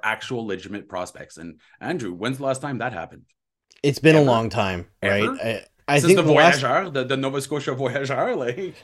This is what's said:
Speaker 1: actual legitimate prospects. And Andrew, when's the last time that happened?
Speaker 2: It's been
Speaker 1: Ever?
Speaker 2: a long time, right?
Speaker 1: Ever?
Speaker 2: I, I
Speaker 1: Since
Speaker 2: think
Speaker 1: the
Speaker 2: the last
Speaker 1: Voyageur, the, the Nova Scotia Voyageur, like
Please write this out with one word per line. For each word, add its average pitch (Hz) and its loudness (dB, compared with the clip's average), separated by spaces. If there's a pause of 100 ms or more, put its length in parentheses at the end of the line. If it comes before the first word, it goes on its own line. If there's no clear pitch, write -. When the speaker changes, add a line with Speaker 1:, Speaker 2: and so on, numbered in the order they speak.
Speaker 1:
actual 113 -4
legitimate 95 -8
prospects. - -12
And 82 -16 (200)
Andrew, 123 -6
when's 113 -6
the 139 -8
last 131 -2
time 143 -8
that 120 -6
happened? 82 -12 (600)
Speaker 2:
It's 143 0
been 160 6
Speaker 1:
Ever? 147 6
Speaker 2:
a - 6
long 113 2
time, 92 -2 (160)
right? 101 2
Speaker 1:
Ever? 247 -2 (100)
Speaker 2:
I, 110 -6 (240)
I 143 4
Speaker 1:
Since 170 6
Speaker 2:
think - 8
Speaker 1:
the 170 4
Speaker 2:
the 151 4
last 151 6
Speaker 1:
Voyageur, 160 0
the, 135 -2
the 131 -2
Nova 135 -2
Scotia 139 -6
Voyageur, 139 -2
like 139 -6